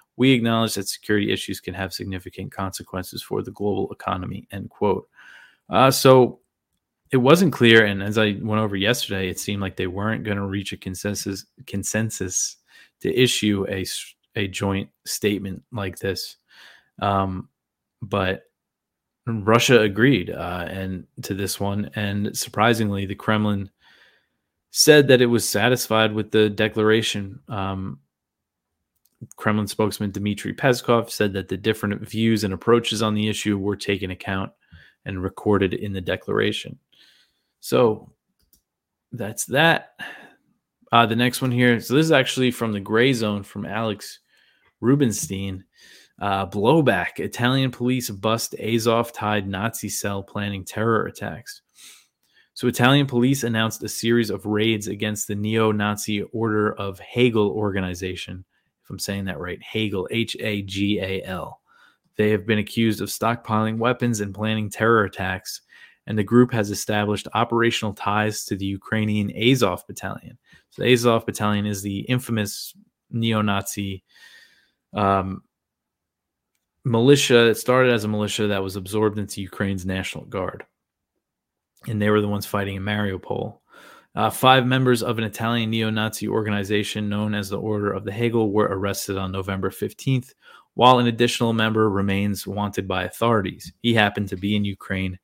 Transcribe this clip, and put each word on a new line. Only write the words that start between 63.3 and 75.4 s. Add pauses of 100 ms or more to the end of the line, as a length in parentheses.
weapons
and
planning
terror
attacks, (440)
and
the
group
has
established
operational
ties
to
the
Ukrainian
Azov
Battalion. (320)
So
the
Azov
Battalion
is
the
infamous (340)
neo-Nazi, (920)
um, (1400)